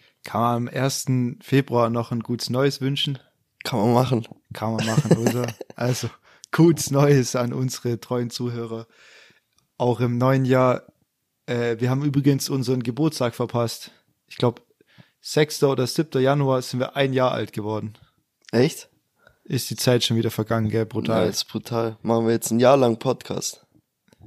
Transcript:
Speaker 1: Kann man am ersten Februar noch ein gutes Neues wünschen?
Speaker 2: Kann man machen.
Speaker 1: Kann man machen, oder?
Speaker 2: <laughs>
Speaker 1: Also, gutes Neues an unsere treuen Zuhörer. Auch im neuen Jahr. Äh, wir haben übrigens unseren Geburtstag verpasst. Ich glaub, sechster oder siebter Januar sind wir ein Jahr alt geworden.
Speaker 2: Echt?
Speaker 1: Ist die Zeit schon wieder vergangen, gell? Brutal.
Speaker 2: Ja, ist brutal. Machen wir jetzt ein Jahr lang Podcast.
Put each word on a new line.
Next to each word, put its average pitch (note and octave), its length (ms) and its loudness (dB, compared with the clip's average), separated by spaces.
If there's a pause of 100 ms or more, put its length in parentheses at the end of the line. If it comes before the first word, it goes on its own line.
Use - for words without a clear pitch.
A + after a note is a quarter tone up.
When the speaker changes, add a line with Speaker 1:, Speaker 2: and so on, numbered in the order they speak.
(240)
Speaker 1:
Kann - 180 -4
man A#2+ 140 2
am A#2+ 120 -4
ersten B2+ 760 -2
Februar A#2+ 480 2
noch A#2 200 -2
ein A#2 100 -4
gutes A#2 280 -6
Neues C#3 320 0
wünschen? C#3 380 -2 (440)
Speaker 2:
Kann - 160 -4
man A2+ 140 4
machen. A#2+ 340 2 (240)
Speaker 1:
Kann A2 260 -6
man A2+ 100 -2
machen, A2 280 2
oder? A#2 300 -2 (160)
Speaker 2:
<laughs> - 140 -18
Speaker 1:
Also, A#2+ 340 -2 (420)
gutes D#3+ 380 4
Neues C#3 460 4
an B2 180 -2
unsere B2 460 -4
treuen B2 320 -4
Zuhörer. A#2 560 -8 (880)
Auch B2 220 0
im A#2+ 180 0
neuen C3 260 4
Jahr. B2+ 440 2 (640)
Äh, A#2+ 300 -2
wir B2 100 2
haben C3+ 140 0
übrigens C#3 460 2
unseren C3 340 -2
Geburtstag B2+ 500 -2
verpasst. A#2+ 580 -4 (360)
Ich - 80 -20
glaub, - 300 0 (560)
sechster D3 500 0
oder C3 160 0
siebter D3+ 320 -2
Januar C3 420 2
sind B2 200 -4
wir - 160 -6
ein C#3 160 0
Jahr B2+ 180 2
alt A2 220 -6
geworden. G#2+ 440 -6 (540)
Speaker 2:
Echt? B2 380 0 (560)
Speaker 1:
Ist C3+ 240 -4
die A#2 80 -8
Zeit B2 260 2
schon A#2 140 0
wieder A2+ 120 0
vergangen, A2 400 -2
gell? A2 160 0
Brutal. A2 380 -2
Speaker 2:
Ja, E2+ 60 2
ist - 160 -6
brutal. A2+ 560 -6
Machen A#2 240 2
wir A2+ 80 4
jetzt A2+ 180 -2
ein A2+ 80 2
Jahr B2 160 8
lang A#2+ 240 4
Podcast. - 680 -6 (600)